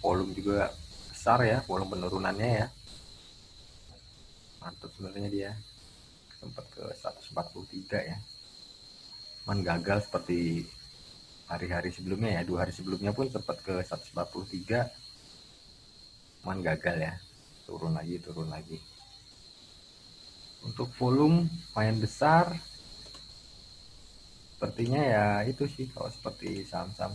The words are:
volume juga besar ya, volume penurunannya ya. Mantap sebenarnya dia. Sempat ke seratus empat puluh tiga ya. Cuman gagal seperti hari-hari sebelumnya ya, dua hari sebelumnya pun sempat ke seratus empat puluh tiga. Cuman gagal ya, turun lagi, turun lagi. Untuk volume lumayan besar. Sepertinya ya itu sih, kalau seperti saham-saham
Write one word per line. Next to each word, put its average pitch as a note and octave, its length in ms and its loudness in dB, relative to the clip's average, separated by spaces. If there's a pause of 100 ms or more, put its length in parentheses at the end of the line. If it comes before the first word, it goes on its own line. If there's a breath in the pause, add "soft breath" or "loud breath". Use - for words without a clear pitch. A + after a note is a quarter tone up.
volume F#2 320 2
juga G2+ 320 2 (400)
besar A#2 400 4
ya, A#2+ 160 4
volume F#2+ 320 -2
penurunannya F#2+ 520 0 (120)
ya. A2+ 60 2 (1900)
Mantap - 320 -14
sebenarnya G2+ 400 -6
dia. G2+ 180 -2 (840)
Sempat - 400 -14
ke - 160 -12
seratus - 400 -8
empat - 240 -6
puluh - 160 -12
tiga F#2+ 320 -2
ya. F#2+ 160 -6 (1200)
Cuman G2+ 240 0
gagal F2 400 2
seperti E2+ 640 0 (800)
hari-hari F2 400 -2
sebelumnya F#2+ 480 0
ya, E2+ 80 0
dua F2+ 240 0
hari F2+ 80 -8
sebelumnya F#2+ 400 -2
pun C3 160 0
sempat - 320 -4
ke F#2 160 0
seratus - 320 -6
empat F2 160 -2
puluh F#2 160 -8
tiga. G2+ 480 0 (1500)
Cuman F#2+ 160 -4
gagal E2+ 400 0
ya, D#2+ 140 -2 (520)
turun E2 320 -2
lagi, E2+ 240 -6
turun E2 240 -8
lagi. D#2+ 320 -10 (1800)
Untuk A#2+ 320 -4
volume D3+ 560 6 (240)
lumayan A2 240 4
besar. D#3+ 560 6 (2000)
Sepertinya A#2 480 2
ya G#2+ 240 8 (180)
itu C#3 220 0
sih, C3 240 -4
kalau - 180 -6
seperti F#2+ 560 -6
saham-saham F#2+ 500 -4